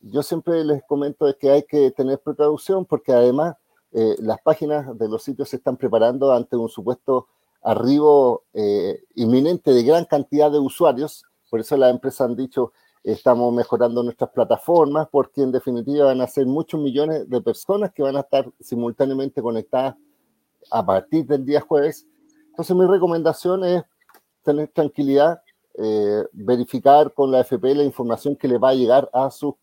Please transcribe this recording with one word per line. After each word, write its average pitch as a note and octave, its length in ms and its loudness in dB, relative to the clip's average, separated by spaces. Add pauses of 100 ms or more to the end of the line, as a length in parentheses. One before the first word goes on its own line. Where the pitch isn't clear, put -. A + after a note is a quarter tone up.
Yo A#2+ 220 -4
siempre E3 420 -4
les D3 180 -2
comento D3 420 -4
de C#3 120 0
que C#3 140 2
hay C#3+ 120 4
que C#3 280 2
tener C3+ 280 -2
precaución, D3+ 680 -2
porque - 280 -2
además, B2+ 420 2 (360)
eh, A2 280 0
las A2 220 -4
páginas D3 560 -2
de A2 100 -4
los A2+ 160 -6
sitios C#3 260 -10
se - 60 -10
están B2+ 200 -4
preparando B2 580 2
ante B2 240 -2
un A2+ 120 -4
supuesto B2 580 -4 (340)
arribo, C3+ 840 4 (100)
eh, G2+ 500 -2 (120)
inminente C3 560 0
de B2 120 4
gran D#3+ 220 2
cantidad D3 460 0
de D3 80 2
usuarios. C#3+ 640 -2 (260)
Por A2+ 120 -4
eso C#3+ 140 -4
las C3 160 4
empresas C3 380 -4
han A#2+ 60 -6
dicho, B2+ 360 -4 (320)
"Estamos A#2+ 480 0
mejorando A#2+ 520 -2
nuestras A#2+ 260 -6
plataformas", D3+ 840 0
porque C#3+ 300 -2
en C3 100 0
definitiva C3 540 -2
van C3 160 2
a B2 60 -2
ser C3+ 180 -2
muchos D#3 340 -4
millones D3 480 -4
de B2 140 -4
personas F#3+ 500 -6
que - 120 -6
van C3+ 120 -2
a C#3 40 -4
estar C3+ 300 -4 (100)
simultáneamente C3+ 840 -4
conectadas A#2+ 540 -4 (760)
a G2 160 -2
partir D3+ 400 -2
del C3+ 180 -2
día C#3+ 180 -2
jueves. D3 440 -2 (460)
Entonces, F3+ 240 -4
mi F#3 100 4
recomendación F3+ 800 0
es F3 180 0 (600)
tener D3+ 240 -2
tranquilidad, D3 760 0 (320)
eh, G#2+ 600 -2
verificar B2 800 2
con C3+ 180 0
la C3 80 4
A - 20 2
F B2 160 -2
P C3 160 0
la D3 100 0
información C3 520 -4
que C#3+ 120 -6
le B2 120 0
va B2+ 100 2
a C3 60 2
llegar B2+ 380 2
a C3 180 -2
su C#3+ 320 -8